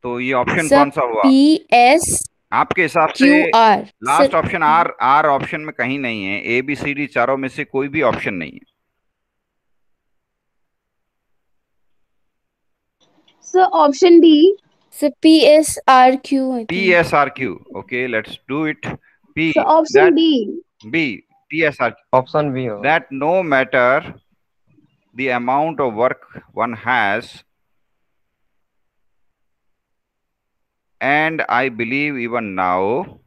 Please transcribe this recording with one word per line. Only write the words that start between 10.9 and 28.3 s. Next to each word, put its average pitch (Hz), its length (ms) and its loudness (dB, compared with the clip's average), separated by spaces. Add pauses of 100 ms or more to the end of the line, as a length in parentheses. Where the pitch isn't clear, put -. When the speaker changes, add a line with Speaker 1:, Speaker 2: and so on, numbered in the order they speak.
Speaker 3:
सर, - 180 -2
ऑप्शन 330 600 4
डी। 330 360 6 (340)
Speaker 2:
So 294 200 -4 (100)
P 311 260 6
S 302 400 4
R 262 300 6
Q, 262 360 -4
I 254 60 -6
think. 220 120 -10
Speaker 1:
P 180 240 2
S 160 180 2
R 143 180 2
Q. 113 340 -10 (120)
Okay, 123 320 -8
let's 110 300 -6 (100)
do 151 160 -4
it. 156 140 -6 (560)
P, 165 180 -2
Speaker 3:
So 320 100 0
option 311 420 2
Speaker 1:
that 349 100 2
Speaker 3:
B. 311 460 -2 (300)
Speaker 1:
B, 139 340 -6 (260)
P 156 140 -4
S 147 160 -2
R 117 100 -2
Q. 107 60 -20 (160)
Speaker 4:
Option 139 420 -2
B, 127 160 -6
oh. 104 120 -12
Speaker 1:
That 156 300 -2
no 156 300 -2
matter 135 720 0 (1000)
the 131 140 -6
amount 131 520 -2
of 120 140 -2
work 120 280 -2 (300)
one 117 200 -4
has, 110 720 -4 (3500)